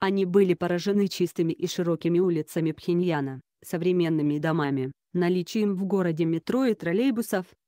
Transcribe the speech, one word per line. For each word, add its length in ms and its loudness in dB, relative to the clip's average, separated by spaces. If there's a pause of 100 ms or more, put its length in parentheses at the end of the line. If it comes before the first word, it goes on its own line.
они 260 2
были 260 4
поражены 560 0
чистыми 460 -2
и 120 -6
широкими 520 0
улицами 540 0
Пхеньяна, 680 -2 (240)
современными 760 0
домами, 540 -2 (220)
наличием 600 0
в 100 -4
городе 400 0
метро 400 0
и 80 2
троллейбусов, 720 -2 (220)